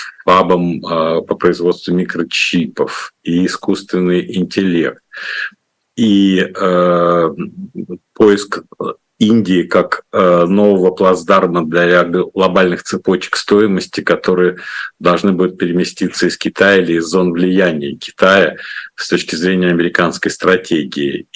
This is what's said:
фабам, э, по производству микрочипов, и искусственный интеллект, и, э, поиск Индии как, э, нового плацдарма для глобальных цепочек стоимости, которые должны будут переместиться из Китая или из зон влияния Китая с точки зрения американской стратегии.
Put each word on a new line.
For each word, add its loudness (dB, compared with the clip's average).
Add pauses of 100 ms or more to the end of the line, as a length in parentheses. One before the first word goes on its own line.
(240)
фабам, 2
э, -2
по -4
производству -2
микрочипов, -4 (100)
и 0
искусственный -4
интеллект, -2 (960)
и, 2
э, 0 (800)
поиск 2 (540)
Индии 2
как, 0
э, 4
нового 4
плацдарма 2
для 2
глобальных 0
цепочек -4
стоимости, 0
которые 0 (420)
должны 0
будут -2
переместиться -2
из -2
Китая 2
или 0
из 0
зон 0
влияния 0
Китая 2 (400)
с -8
точки -4
зрения 0
американской 0
стратегии. -2